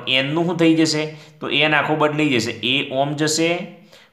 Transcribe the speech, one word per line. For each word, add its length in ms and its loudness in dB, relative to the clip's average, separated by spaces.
એનનું 380 0
શું 120 -4
થઈ 180 4
જશે? 420 0
તો 100 -8
એન 260 2
આખો 200 0
બદલાઈ 340 2
જશે. 220 0
એ 440 -4
ઓમ 180 0
જશે, 440 0